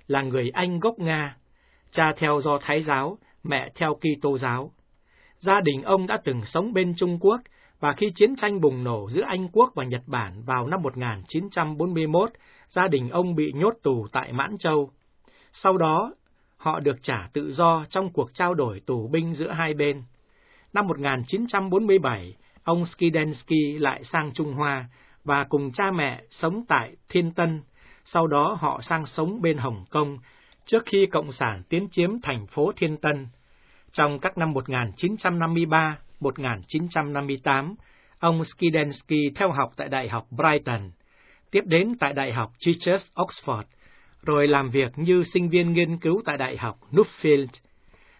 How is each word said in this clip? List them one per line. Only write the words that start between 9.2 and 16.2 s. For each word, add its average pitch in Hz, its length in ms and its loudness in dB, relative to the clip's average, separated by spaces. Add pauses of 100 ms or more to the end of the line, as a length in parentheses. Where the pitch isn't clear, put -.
Anh 185 300 -4
Quốc 240 220 6
và 139 100 -4
Nhật 123 220 -4
Bản 107 400 -4
vào 127 200 0
năm 175 160 -2
một 135 140 -4
nghìn 113 320 -4
chín 180 220 -4
trăm 156 260 -2
bốn 175 180 -2
mươi 160 120 0
mốt, 180 240 2 (380)
gia 190 200 0
đình 127 220 0
ông 175 240 0
bị 151 200 0
nhốt 190 280 2
tù 120 300 0
tại 127 200 -4
Mãn 156 260 -4
Châu. 151 320 0 (600)
Sau 190 240 2
đó, 175 380 2 (420)